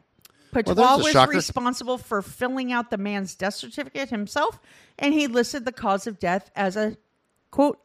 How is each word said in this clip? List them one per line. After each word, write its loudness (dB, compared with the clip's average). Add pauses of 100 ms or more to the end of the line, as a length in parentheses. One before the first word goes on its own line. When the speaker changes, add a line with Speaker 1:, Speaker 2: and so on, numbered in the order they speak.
(520)
Speaker 1:
Well, 0
Speaker 2:
Patois 0
Speaker 1:
there's 6
a 0
Speaker 2:
was 2
Speaker 1:
shocker. 8
Speaker 2:
responsible -2
for -4
filling -4
out -4
the -4
man's -6
death -4
certificate -10
himself, -4 (400)
and 2
he 2
listed -2
the -4
cause -2
of -10
death -2
as -2
a, -2 (540)
quote, 2